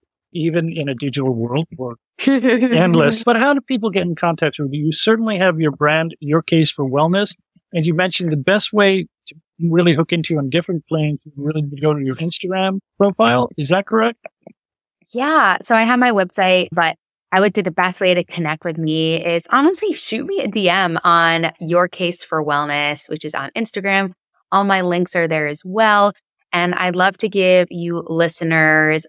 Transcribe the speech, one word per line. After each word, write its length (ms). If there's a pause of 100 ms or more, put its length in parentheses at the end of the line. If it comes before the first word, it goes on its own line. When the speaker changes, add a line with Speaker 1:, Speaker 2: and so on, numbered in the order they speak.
(320)
Speaker 1:
even 400
in 160
a 80
digital 380
world. 420
We're 200 (120)
Speaker 2:
<laughs> 200
Speaker 1:
endless. 960
But 140
how 160
do 80
people 280
get 140
in 120
contact 440
with 140
you? 120
You 60
certainly 460
have 220
your 120
brand, 480
Your 220
Case 280
for 160
Wellness. 500 (380)
And 120
you 80
mentioned 380
the 60
best 360
way 340 (200)
to 80 (260)
really 320
hook 200
into 200
you 60
on 100
different 380
planes, 320 (160)
really 260
go 320
to 100
your 120
Instagram 640 (180)
profile. 600
Is 120
that 160
correct? 400 (880)
Speaker 2:
Yeah. 480
So 140
I 80
have 160
my 120
website, 600
but 240 (360)
I 80
would 160
say 60
the 80
best 320
way 140
to 80
connect 420
with 140
me 440
is 280
honestly 420
shoot 320
me 140
a 80
D 200
M 360
on 560
Your 280
Case 360
for 200
Wellness, 640
which 160
is 120
on 200
Instagram. 580 (380)
All 120
my 180
links 340
are 120
there 180
as 180
well. 500 (380)
And 220
I'd 220
love 220
to 120
give 400
you 380
listeners 1000